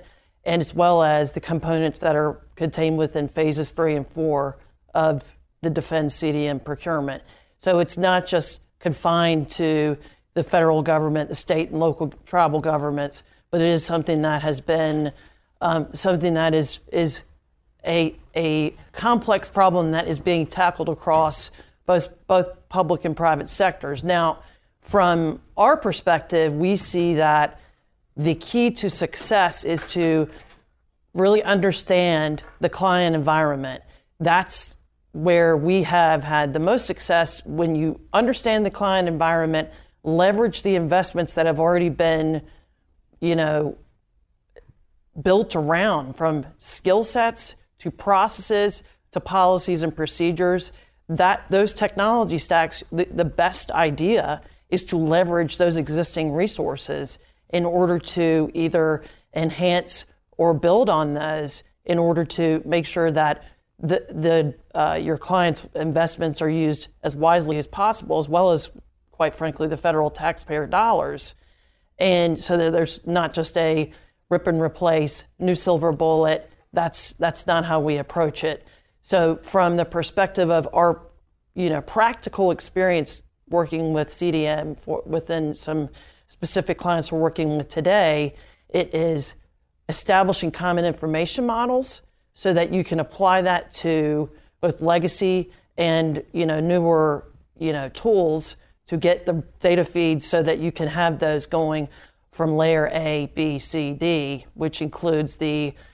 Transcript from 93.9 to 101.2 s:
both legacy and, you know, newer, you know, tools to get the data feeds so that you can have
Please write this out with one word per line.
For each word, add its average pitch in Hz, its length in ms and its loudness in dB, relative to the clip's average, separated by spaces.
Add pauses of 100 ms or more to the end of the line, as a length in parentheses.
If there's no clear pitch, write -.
both 170 220 -2
legacy 175 680 0 (280)
and, 160 440 0 (100)
you 165 120 0
know, 156 160 0
newer, 165 640 2 (340)
you 160 140 -2
know, 139 180 -6
tools 170 640 0 (320)
to 170 80 -4
get 175 280 0
the 165 180 -2 (180)
data 175 240 4
feeds 160 420 0
so 170 160 2
that 156 160 0
you 165 120 -4
can 160 180 -4
have 160 320 -2